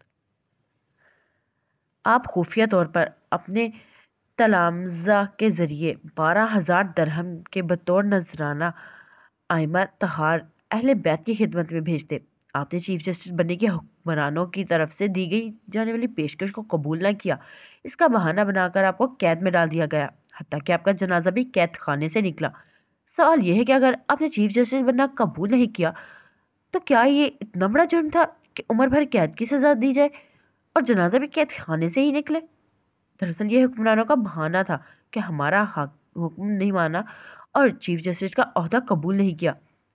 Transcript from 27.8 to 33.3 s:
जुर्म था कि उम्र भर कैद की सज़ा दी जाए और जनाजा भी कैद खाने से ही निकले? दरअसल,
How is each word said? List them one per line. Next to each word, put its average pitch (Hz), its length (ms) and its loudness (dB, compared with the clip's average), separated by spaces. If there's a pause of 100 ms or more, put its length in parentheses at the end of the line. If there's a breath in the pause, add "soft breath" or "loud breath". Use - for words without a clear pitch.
जुर्म 330 240 0
था 320 140 2 (320)
कि - 140 -12
उम्र 240 200 2
भर 285 180 2
कैद 170 280 0
की 233 100 -6
सज़ा 285 300 2
दी 254 180 0
जाए 285 160 4 (640 loud breath)
और 311 80 4
जनाजा 214 360 2
भी 294 100 -2
कैद 302 240 -2
खाने 165 360 -2
से 262 120 0
ही 285 100 2
निकले? 302 280 -2
दरअसल, - 1080 -10